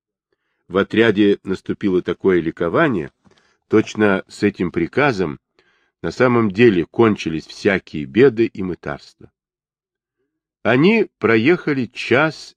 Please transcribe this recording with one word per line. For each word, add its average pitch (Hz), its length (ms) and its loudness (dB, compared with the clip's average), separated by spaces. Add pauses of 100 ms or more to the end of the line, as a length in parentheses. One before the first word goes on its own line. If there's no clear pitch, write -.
(680)
в 90 100 -2
отряде 101 640 2
наступило 92 580 -4
такое 90 400 -2
ликование, 87 720 -4 (560)
точно 107 580 0
с - 160 -12
этим 98 300 -2
приказом 92 680 -4 (640)
на 82 120 -6
самом 120 380 2
деле 95 360 4
кончились 95 600 -2
всякие 82 600 -4
беды 110 400 2
и - 160 -12
мытарства. 78 680 -12 (1300)
Они 165 440 2 (120)
проехали 123 680 0
час - 720 -4